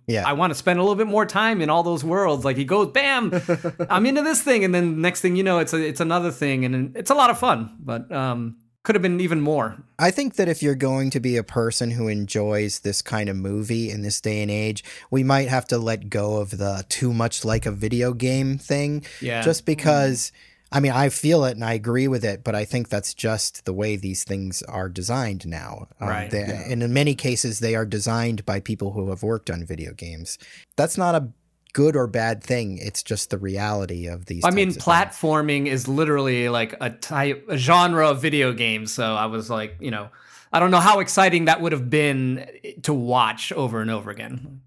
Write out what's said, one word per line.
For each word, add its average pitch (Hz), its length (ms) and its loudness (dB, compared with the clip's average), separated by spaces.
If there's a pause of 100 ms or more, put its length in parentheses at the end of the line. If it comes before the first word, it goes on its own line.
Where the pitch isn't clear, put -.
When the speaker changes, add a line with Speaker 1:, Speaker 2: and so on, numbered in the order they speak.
Speaker 1:
Yeah. 113 200 0
Speaker 2:
I 143 60 4
wanna 156 220 2
spend 175 240 2
a - 20 2
little 202 160 2
bit 220 100 2
more 208 180 2
time 214 360 0
in 151 80 0
all 170 140 4
those 170 200 -2
worlds. 165 400 0
Like, 135 140 0
he 139 80 -2
goes, 190 280 2
"Bam, 269 380 2
Speaker 1:
<laughs> 170 580 -2
Speaker 2:
I'm 196 160 4
into 277 180 2
this 311 180 2
thing," 233 240 4
and 180 100 2
then 170 240 2
next 175 220 0
thing 180 160 2
you 190 60 2
know, 180 160 4
it's 156 120 -2
a, 165 60 0
it's 151 240 -2
another 170 300 0
thing, 135 340 0
and 131 320 0
it's - 120 -4
a 277 60 4
lot 277 140 6
of - 100 2
fun, 131 300 0 (100)
but, 127 320 -8
um, 120 460 -4 (260)
could - 120 2
have 180 80 2
been 180 180 2
even 170 180 2
more. 139 380 0 (220)
Speaker 1:
I 165 100 4
think 269 280 -2
that 185 120 2
if 160 140 -2
you're 143 120 2
going 135 360 0
to 139 80 0
be 123 180 0
a 113 60 0
person 117 480 -2
who 117 160 -2
enjoys 104 720 -2
this - 240 -2
kind 107 260 -4
of 98 80 -2
movie 104 540 -4
in 107 100 -6
this 101 180 -4
day 107 220 -2
and 104 80 -2
age, 107 340 -2 (280)
we 135 120 2
might 139 260 2
have 127 180 0
to 120 100 0
let 113 320 -2
go 104 280 0
of 101 200 -4
the 98 320 -2
too 123 240 -2
much 117 320 -2
like 110 220 0
a 110 40 -2
video 117 420 -2
game 131 440 0
thing. 147 480 -2 (160)
Speaker 2:
Yeah. 117 220 -2
Speaker 1:
Just 160 240 0
because, 143 640 2 (400)
I 139 80 2
mean, 139 140 2
I 139 160 4
feel 151 360 4
it 127 100 2
and 110 80 -6
I 113 100 0
agree 120 340 0
with 123 180 0
it, 101 180 -2
but 110 120 0
I 107 100 0
think 120 240 -4
that's 104 240 -2
just - 520 -4
the 95 80 -2
way 104 240 -2
these 95 260 -6
things 98 400 -6
are 95 260 -6
designed 98 560 -4
now. 82 420 -10 (120)
Um, 101 100 -4
Speaker 2:
Right. 104 220 -4
Speaker 1:
they, 104 80 -2
Speaker 3:
Yeah. 101 280 -6
Speaker 1:
and 120 140 -2
in 120 100 0
many 143 220 4
cases, 120 460 -2
they 113 160 0
are 110 100 0
designed 113 600 -2
by 101 140 -2
people 98 320 -4
who 98 180 -4
have 87 100 -8
worked 110 300 -4
on 87 120 -6
video 82 300 -10
games. 82 460 -12 (360)
That's 156 220 0
not 175 160 2
a 147 140 0 (460)
good 147 220 6
or 127 100 2
bad 113 380 -2
thing. 110 380 -2
It's 104 200 -8
just - 280 -4
the 104 80 -4
reality 98 680 -4
of 87 200 -10
these 85 180 -6
Speaker 2:
I 175 80 6
mean, 185 220 2
Speaker 1:
types - 20 -6
of - 80 -10
things. 170 100 4
Speaker 2:
platforming 151 720 2
is 131 200 -2
literally, 139 600 2
like, 117 320 0
a 123 80 -2
type, 139 580 -4
a 190 80 -4
genre 165 540 6
of 135 120 2
video 143 300 2
games. 110 400 -2
So 110 240 0
I 107 120 0
was 110 220 -6
like, 110 300 -6
you 143 100 -8
know, 107 200 -8 (420)
I - 80 4
don't 180 120 4
know 175 100 8
how 202 180 8
exciting 180 460 4
that 160 160 4
would 165 100 0
have 127 180 -2
been 135 560 0 (380)
to 151 100 0
watch 120 600 2
over 120 260 -2
and 110 100 -4
over 107 220 -6
again. 120 560 -12